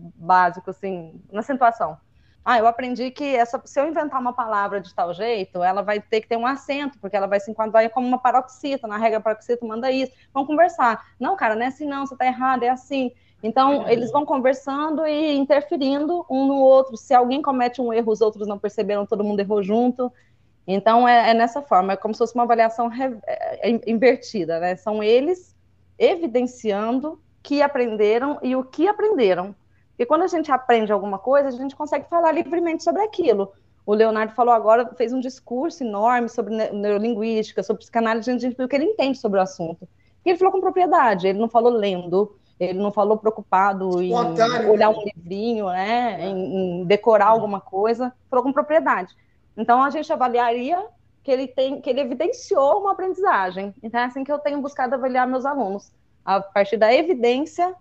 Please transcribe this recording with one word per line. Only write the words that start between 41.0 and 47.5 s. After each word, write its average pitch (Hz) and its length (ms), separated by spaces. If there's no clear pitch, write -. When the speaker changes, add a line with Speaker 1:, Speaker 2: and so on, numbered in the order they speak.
Speaker 1:
ele 196 100
não 226 100
falou 240 240
lendo, 196 640
ele 180 200
não 202 140
falou 214 240
preocupado 196 840
em 185 60
Speaker 2:
Espontâneo, 226 640
Speaker 1:
olhar 214 180
Speaker 2:
né? 220 80
Speaker 1:
um 208 60
livrinho, 202 640
né, 208 520
Speaker 2:
É. 165 60
Speaker 1:
em, 185 540
em 180 40
decorar 202 420
alguma 208 340